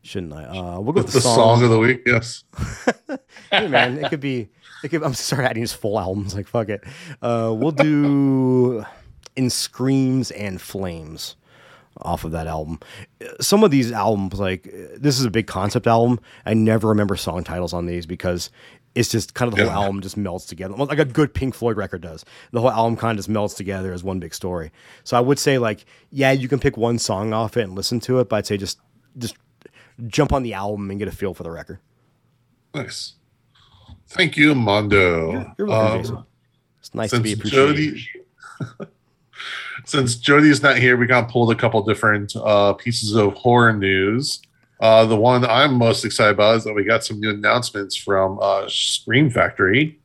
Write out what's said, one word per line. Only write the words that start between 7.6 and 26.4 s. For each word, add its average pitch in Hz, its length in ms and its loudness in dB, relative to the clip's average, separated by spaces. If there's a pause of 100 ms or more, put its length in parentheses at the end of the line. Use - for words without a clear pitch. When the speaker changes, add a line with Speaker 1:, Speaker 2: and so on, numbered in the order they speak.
Speaker 1:
do 135 1120 2 (520)
In 127 140 0
Screams 131 800 -2
and 98 300 -8
Flames - 760 -10 (640)
off 85 240 -4
of 82 60 -6
that 80 160 -6
album. 80 320 -8 (600)
Some 208 240 4
of 202 80 6
these 123 200 2
albums, 98 480 -2
like, 95 320 -6 (240)
this 131 220 0
is 135 80 0
a 107 40 -2
big 110 180 -2
concept 101 380 -2
album. 117 320 4 (280)
I 107 80 0
never 110 340 2
remember 104 280 2
song 87 280 -6
titles 87 300 -6
on 87 120 -6
these 87 200 -8
because 90 440 -6 (440)
it's 120 160 0
just - 240 -4
kind 120 180 -2
of 98 60 -4
the 104 60 4
whole 104 80 -2
Speaker 2:
Yeah. 101 120 -2
Speaker 1:
album 98 160 -4
just 95 160 -12
melts 92 300 -6
together. 92 280 -12
Like 143 260 -2
a 151 40 4
good 139 300 0
Pink 135 200 -4
Floyd 117 220 -2
record 95 260 -6
does. 80 220 -16 (280)
The 120 80 -2
whole 123 100 4
album 113 260 0
kind 117 160 -2
of 107 60 -4
just 95 100 -8
melts 104 260 -2
together 95 380 -8
as 87 120 -10
one 95 160 -6
big 85 120 -14
story. 87 380 -8 (340)
So 123 120 -2
I 123 40 6
would 135 180 2
say, 139 200 2
like, 110 260 -2 (260)
yeah, 135 200 2
you 131 180 0